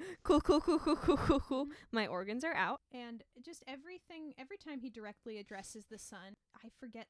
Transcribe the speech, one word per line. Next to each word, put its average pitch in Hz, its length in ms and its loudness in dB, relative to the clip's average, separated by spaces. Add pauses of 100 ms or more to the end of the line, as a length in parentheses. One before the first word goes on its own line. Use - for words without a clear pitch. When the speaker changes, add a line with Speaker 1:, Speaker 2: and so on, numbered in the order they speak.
Speaker 1:
<laughs> 349 140 -14
Cool, 302 180 8
cool, - 180 6
cool, 330 200 4
cool, 320 180 4
cool, 339 200 6
cool, - 220 4
cool. 269 260 -2
Speaker 2:
Mm-hmm. - 300 -10
Speaker 1:
My 214 120 2
organs 202 360 -4
are 330 100 -2
out. 202 280 0 (100)
Speaker 2:
And 240 320 -14 (200)
just - 240 -16
everything, 311 720 -14
every 269 200 -14
time 285 240 -10
he 254 80 -10
directly 214 480 -12
addresses 202 520 -12
the 220 100 -14
son, 196 360 -16 (220)
I 226 100 -20 (120)
forget 226 300 -14